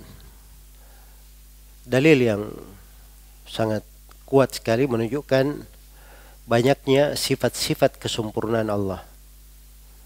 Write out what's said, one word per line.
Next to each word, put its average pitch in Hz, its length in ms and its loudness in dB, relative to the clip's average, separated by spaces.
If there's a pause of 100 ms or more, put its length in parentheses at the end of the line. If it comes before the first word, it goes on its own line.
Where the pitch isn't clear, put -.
(1800)
dalil 135 340 4
yang 107 240 0 (1000)
sangat 107 400 -4 (420)
kuat 135 320 2
sekali 120 320 0
menunjukkan 131 720 -2 (880)
banyaknya 135 640 2
sifat-sifat - 880 -2
kesempurnaan 110 640 -4
Allah. 98 380 -4 (1000)